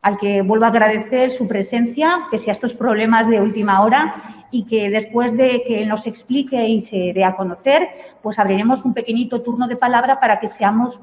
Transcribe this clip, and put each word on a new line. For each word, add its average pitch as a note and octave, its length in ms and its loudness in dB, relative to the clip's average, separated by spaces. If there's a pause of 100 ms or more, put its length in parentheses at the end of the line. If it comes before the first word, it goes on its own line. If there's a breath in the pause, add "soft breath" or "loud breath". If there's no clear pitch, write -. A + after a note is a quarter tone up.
al G3+ 160 0
que G3+ 240 0
vuelvo A3 240 2
a A3+ 40 4
agradecer A3+ 600 2
su A#3 160 -4
presencia, A#3+ 840 -2
pese A3 180 -4
a G3+ 40 -2
estos A#3+ 200 -6
problemas A3+ 540 2
de A3 140 4
última G#3 400 2
hora, C#4 720 0
y A#3 140 -4
que G#3+ 240 0
después A3+ 460 0
de B3 320 2
que G#3+ 180 -2
nos G#3+ 220 -4
explique B3+ 600 -4
y A3 140 0
se F3+ 320 -4
dé F#3 120 2
a F#3 100 0
conocer, A#3 540 0 (320 loud breath)
pues G#3+ 180 -6
abriremos G#3 460 2
un A#3 80 0
pequeñito A#3 480 -4
turno A#3+ 260 -4
de A#3+ 80 -4
palabra B3 440 2
para G#3+ 200 2
que G#3 80 -6
seamos, A3+ 560 0